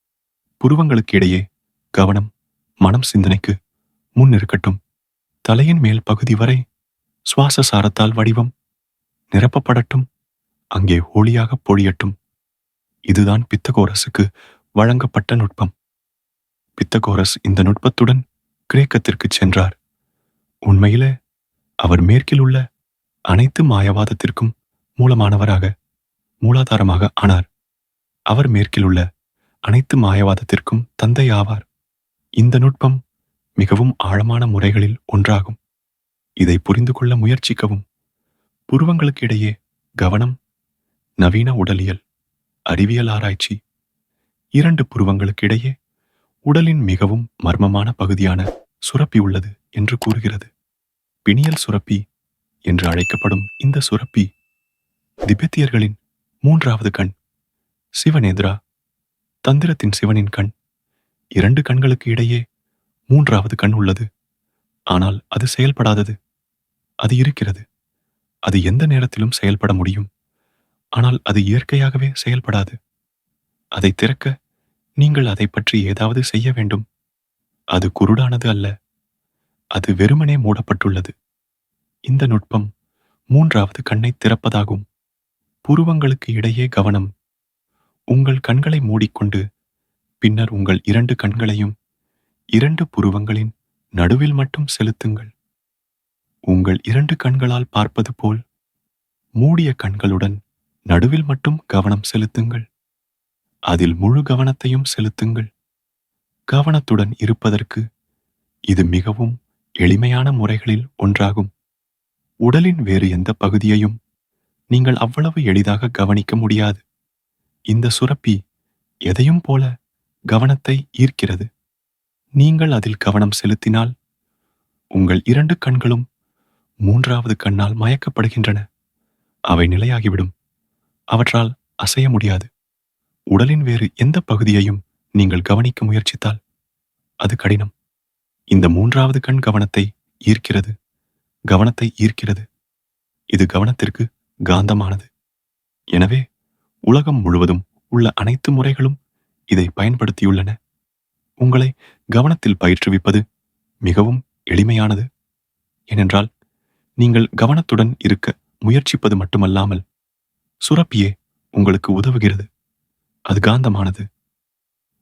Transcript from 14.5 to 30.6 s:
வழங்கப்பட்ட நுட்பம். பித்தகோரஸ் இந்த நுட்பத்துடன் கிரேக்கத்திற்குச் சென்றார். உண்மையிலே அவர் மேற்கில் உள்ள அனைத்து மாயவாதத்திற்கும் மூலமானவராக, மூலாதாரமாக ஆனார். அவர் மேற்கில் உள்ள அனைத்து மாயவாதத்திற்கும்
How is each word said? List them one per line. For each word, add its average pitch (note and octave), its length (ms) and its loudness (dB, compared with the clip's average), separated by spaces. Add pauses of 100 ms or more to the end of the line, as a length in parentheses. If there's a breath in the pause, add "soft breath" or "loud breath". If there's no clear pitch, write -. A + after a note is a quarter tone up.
வழங்கப்பட்ட A#2+ 600 0
நுட்பம். G2+ 380 -2 (1040)
பித்தகோரஸ் G2 640 0
இந்த G2 200 0
நுட்பத்துடன் A#2+ 580 2 (480)
கிரேக்கத்திற்குச் - 680 0
சென்றார். F#2+ 360 0 (920)
உண்மையிலே G#2 480 4 (680)
அவர் F2 220 2
மேற்கில் A#2+ 400 2
உள்ள C3 160 2 (680)
அனைத்து A#2 380 2
மாயவாதத்திற்கும் G#2+ 880 0 (460)
மூலமானவராக, G#2 640 2 (760)
மூலாதாரமாக G#2+ 760 2
ஆனார். F#2 320 2 (800)
அவர் B2+ 240 2
மேற்கில் G2+ 360 2
உள்ள F2+ 140 4 (640)
அனைத்து B2 340 2
மாயவாதத்திற்கும் G2+ 880 0 (100)